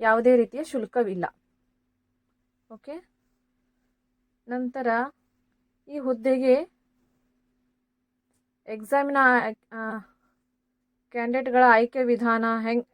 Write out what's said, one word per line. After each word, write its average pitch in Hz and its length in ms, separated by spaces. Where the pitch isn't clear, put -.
ಯಾವುದೇ 226 360
ರೀತಿಯ 240 280
ಶುಲ್ಕವಿಲ್ಲ. 208 600
ಓಕೆ, 302 360
ನಂತರ 247 380
ಈ 285 100
ಹುದ್ದೆಗೆ 262 720
ಎಕ್ಸಾಮಿನ, 277 500
ಆ, 220 260
ಕ್ಯಾಂಡಿಡೇಟ್‌ಗಳ 240 580
ಆಯ್ಕೆ 240 360
ವಿಧಾನ 233 400
ಹೆಂಗ್, 233 320